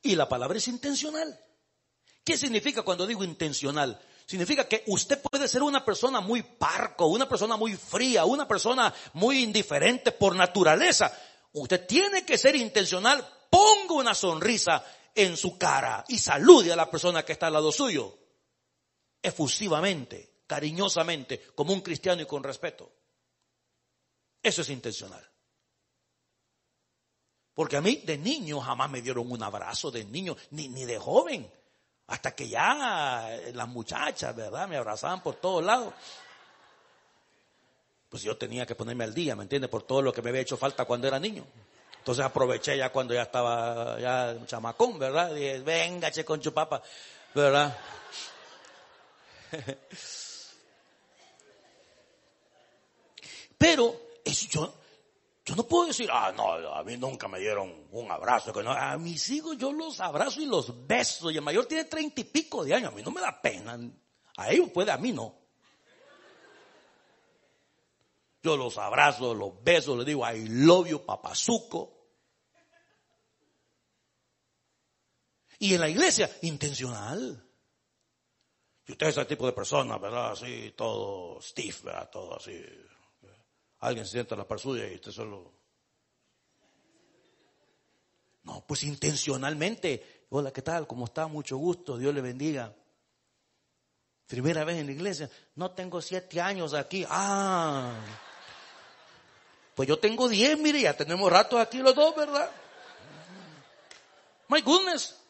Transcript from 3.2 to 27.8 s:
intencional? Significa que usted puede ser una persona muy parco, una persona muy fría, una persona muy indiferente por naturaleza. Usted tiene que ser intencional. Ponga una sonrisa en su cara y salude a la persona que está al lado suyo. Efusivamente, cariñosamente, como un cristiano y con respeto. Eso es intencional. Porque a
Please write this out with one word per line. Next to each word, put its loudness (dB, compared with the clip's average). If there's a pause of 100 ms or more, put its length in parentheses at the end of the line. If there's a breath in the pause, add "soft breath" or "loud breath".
intencional? -2 (280 loud breath)
Significa 0
que 0
usted 0
puede 0
ser 0
una 2
persona 0
muy 0
parco, 0
una 4
persona 0
muy 0
fría, 2
una 2
persona 2 (200 loud breath)
muy 4
indiferente 2
por 4
naturaleza. 6 (420 loud breath)
Usted 0
tiene 2
que 2
ser 8
intencional. 2 (220)
Ponga 8
una 4
sonrisa 2 (300 loud breath)
en 4
su -2
cara 0
y -2
salude 8
a 2
la 2
persona 0
que -4
está -2
al 0
lado 2
suyo. -2 (1040)
Efusivamente, -2
cariñosamente, -2 (140 loud breath)
como 0
un -2
cristiano -2
y -8
con -8
respeto. -10 (1500)
Eso 2
es -6
intencional. -10 (2250)
Porque -2
a 0